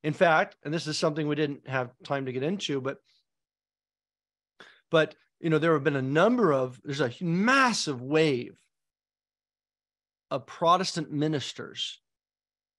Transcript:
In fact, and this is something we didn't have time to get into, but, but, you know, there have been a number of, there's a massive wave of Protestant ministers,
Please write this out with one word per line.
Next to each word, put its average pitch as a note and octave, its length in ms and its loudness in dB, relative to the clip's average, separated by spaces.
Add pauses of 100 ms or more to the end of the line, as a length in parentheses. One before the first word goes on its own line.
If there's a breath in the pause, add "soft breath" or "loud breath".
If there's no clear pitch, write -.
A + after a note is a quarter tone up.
In D3+ 100 -2
fact, F3 500 4
and D3 100 -6
this D3+ 140 -4
is D3+ 100 -4
something D3+ 300 0
we D3 80 0
didn't C#3+ 320 -4
have C3 240 -4 (140)
time C#3 220 -4
to B2+ 40 -6
get B2+ 120 -4
into, D#3+ 360 -4
but, C3 180 -6 (1900 loud breath)
but, D#3 260 2 (260)
you E3 80 -2
know, D#3 80 4
there D#3+ 160 4
have C#3+ 100 0
been C#3+ 140 0
a C3 40 0
number E3+ 520 2
of, B2+ 300 -2
there's C#3+ 180 -4
a B2 180 0
massive F#3 800 0
wave C#3+ 560 0 (1700)
of C#3 140 -6
Protestant F3 680 0
ministers, - 880 -6 (800)